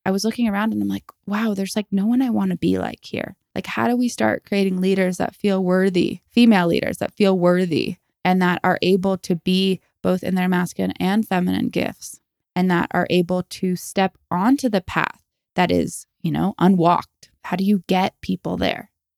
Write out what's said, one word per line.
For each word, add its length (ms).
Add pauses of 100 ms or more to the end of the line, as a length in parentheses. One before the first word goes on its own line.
I 60
was 120
looking 240
around 260
and 80
I'm 60
like, 220 (160)
"Wow, 280
there's, 220
like, 160
no 140
one 160
I 80
wanna 260
be 220
like 260
here." 320 (200)
Like, 100
how 220
do 80
we 120
start 380
creating 340
leaders 380
that 180
feel 280
worthy, 640
female 400
leaders 320
that 140
feel 240
worthy 600 (260)
and 180
that 220
are 180
able 360
to 180
be 460 (200)
both 220
in 120
their 120
masculine 460
and 340
feminine 420
gifts 520 (340)
and 140
that 220
are 180
able 340
to 320
step 420 (140)
onto 380
the 120
path 420 (320)
that 160
is, 340 (160)
you 100
know, 260
unwalked? 720 (140)
How 140
do 80
you 220
get 340
people 340
there? 360 (260)